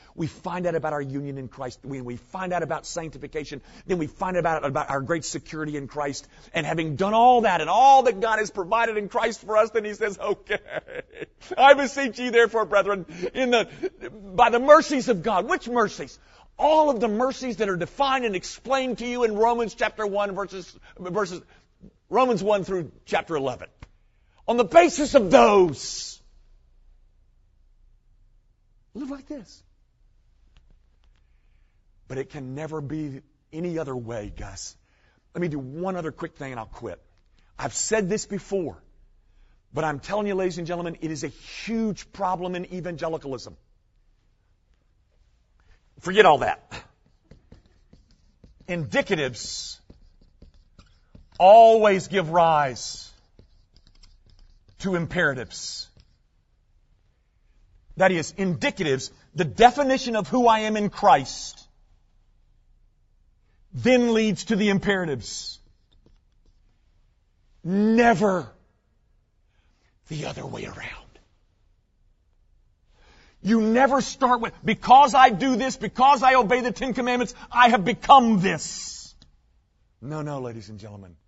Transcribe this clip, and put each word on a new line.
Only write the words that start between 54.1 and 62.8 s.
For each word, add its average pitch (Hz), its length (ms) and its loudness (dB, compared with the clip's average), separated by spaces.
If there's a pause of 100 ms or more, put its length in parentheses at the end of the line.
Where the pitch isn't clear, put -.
to 185 140 -2
imperatives. 151 920 -4 (2000)
That 185 140 4
is, 165 220 -4
indicatives, 175 760 -2 (240)
the 170 100 -2
definition 247 680 2
of 208 120 -4
who 247 200 2
I 220 120 4
am 214 180 -2
in 208 120 -2
Christ, - 800 0 (2000)